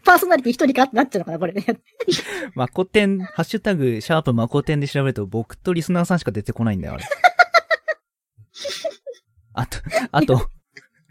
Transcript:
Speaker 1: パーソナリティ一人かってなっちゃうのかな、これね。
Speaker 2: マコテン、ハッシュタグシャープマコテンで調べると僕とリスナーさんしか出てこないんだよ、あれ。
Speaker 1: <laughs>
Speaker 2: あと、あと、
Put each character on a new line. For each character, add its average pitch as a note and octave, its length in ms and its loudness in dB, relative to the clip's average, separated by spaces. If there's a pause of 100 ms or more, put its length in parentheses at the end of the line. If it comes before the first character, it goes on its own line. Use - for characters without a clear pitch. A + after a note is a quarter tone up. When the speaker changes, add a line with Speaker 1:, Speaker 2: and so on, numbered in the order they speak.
Speaker 1:
パ F#4 80 8
ー E4+ 40 8
ソ F4 100 0
ナ E4+ 100 4
リ B3+ 60 -4
テ A#3 60 0
ィ A#3 40 0
一 D#4 120 0
人 C4 80 2
か B3+ 100 4
っ C4+ 60 2
て - 60 -12
な B3 80 4
っ C4+ 60 -2
ち - 80 -4
ゃ - 20 0
う - 0 -
の E3+ 60 -4
か D#3+ 60 -10
な、 E3 80 -6
こ F#3 60 -2
れ E3+ 60 -4
ね。 G3 140 -6 (920)
Speaker 2:
マ B2+ 140 -2
コ F#3 160 -2
テ G#3 200 2
ン、 G3 140 0
ハ - 240 -6
ッ - 20 -2
シ - 120 -4
ュ - 20 -6
タ G3+ 160 0
グ B2+ 240 0
シ - 100 -8
ャ D#3+ 100 2
ー D#3 40 -2
プ B2+ 100 2
マ A#2 140 2
コ C#3+ 160 0
テ D#3 120 0
ン D3 40 0
で C#3+ 80 -2
調 C#3 160 -2
べ C3+ 40 2
る C3 60 0
と G#2 120 -6
僕 A2+ 300 -6
と - 180 -4
リ E3+ 80 0
ス F3+ 100 -4
ナ F3 120 2
ー - 20 2
さ F3+ 100 2
ん E3 40 0
し - 40 -6
か - 80 -2
出 G#2 100 -6
て - 120 -8
こ A#2 100 -4
な A2+ 80 2
い G2 60 -2
ん F2 40 -4
だ D2 60 -8
よ、 C#2+ 60 -10
あ - 40 -10
れ。 - 60 -10
Speaker 1:
<laughs> - 80 -12 (2500)
Speaker 2:
あ - 120 -4
と、 - 140 -10 (320)
あ D3+ 100 2
と、 B2+ 280 2 (600)